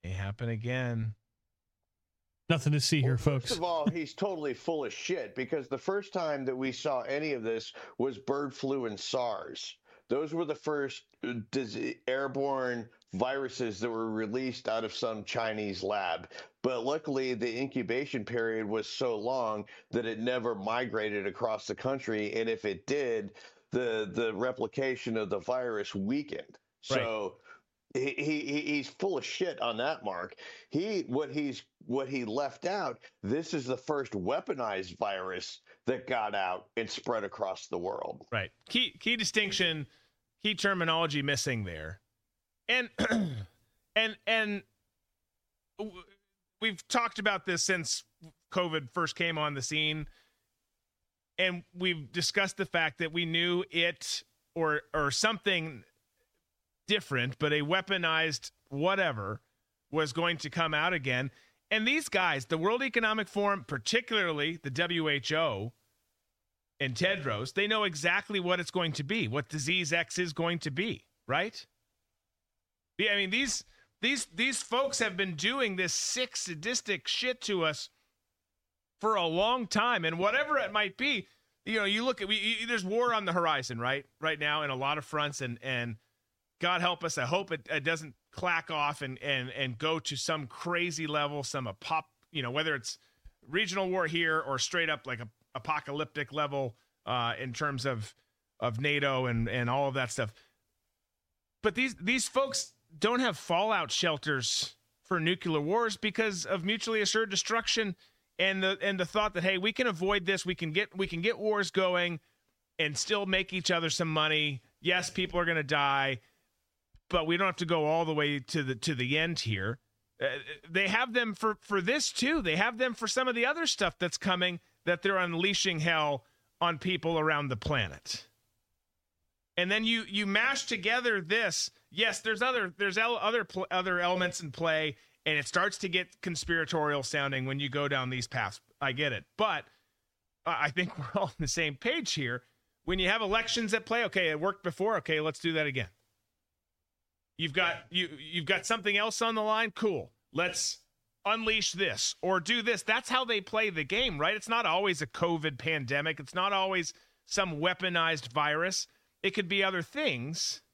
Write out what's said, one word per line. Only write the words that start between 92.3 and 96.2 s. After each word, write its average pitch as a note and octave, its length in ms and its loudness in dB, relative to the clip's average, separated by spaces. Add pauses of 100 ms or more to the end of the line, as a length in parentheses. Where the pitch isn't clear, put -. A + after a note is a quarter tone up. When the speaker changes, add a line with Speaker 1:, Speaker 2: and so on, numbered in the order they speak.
Speaker 1:
you D3 100 -2
know, A#2+ 80 -2
whether D3+ 240 0
it's B2 240 -6 (500)
regional F#3+ 420 0
war F#3 180 2
here D#3+ 320 2
or C3+ 180 -2
straight E3 320 0
up, D3+ 180 -2
like, B2 120 -4
a A#2 80 -10 (280)
apocalyptic D3 760 -4